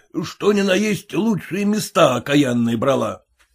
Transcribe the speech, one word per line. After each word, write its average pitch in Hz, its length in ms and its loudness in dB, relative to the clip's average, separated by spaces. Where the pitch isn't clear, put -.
что - 300 -2
ни 202 80 2
на 196 140 2
есть 202 400 -2
лучшие 202 500 -2
места 190 520 2
окаянные 120 600 0
брала. 120 480 -2